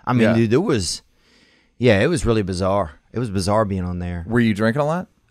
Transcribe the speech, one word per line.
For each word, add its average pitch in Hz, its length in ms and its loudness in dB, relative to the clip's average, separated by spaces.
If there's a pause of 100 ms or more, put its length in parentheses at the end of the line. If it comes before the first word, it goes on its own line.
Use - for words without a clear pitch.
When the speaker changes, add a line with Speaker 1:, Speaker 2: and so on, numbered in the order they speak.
Speaker 1:
I - 80 -2
mean, 123 160 2
Speaker 2:
Yeah. 110 60 2
Speaker 1:
dude, 113 180 2
it 123 60 4
was, 147 420 -2 (800)
yeah, 110 220 4
it 127 80 2
was 147 180 -2
really 113 160 2
bizarre. 95 500 -2 (200)
It 110 80 -6
was 123 100 -6
bizarre 101 340 0
being 95 200 -4
on 90 160 -6
there. 87 260 -8
Speaker 2:
Were 117 140 0
you 113 140 2
drinking 113 280 0
a - 20 -2
lot? 165 220 -4 (240)